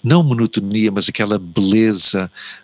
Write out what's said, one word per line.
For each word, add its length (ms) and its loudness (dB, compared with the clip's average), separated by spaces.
não 220 4
monotonia, 720 -2
mas 160 0
aquela 280 -2
beleza 920 0